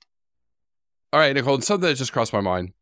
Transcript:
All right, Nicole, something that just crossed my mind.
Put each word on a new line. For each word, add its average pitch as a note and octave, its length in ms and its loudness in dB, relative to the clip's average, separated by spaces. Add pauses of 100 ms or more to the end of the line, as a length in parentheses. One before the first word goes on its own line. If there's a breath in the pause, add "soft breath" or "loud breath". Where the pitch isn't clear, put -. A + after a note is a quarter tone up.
(1120)
All D3+ 80 4
right, C#3 120 4
Nicole, C#3 280 0
something F#3 260 0
that D3 80 2
just - 160 -6
crossed A#2 220 -2
my G#2 80 0
mind. F#2 400 -2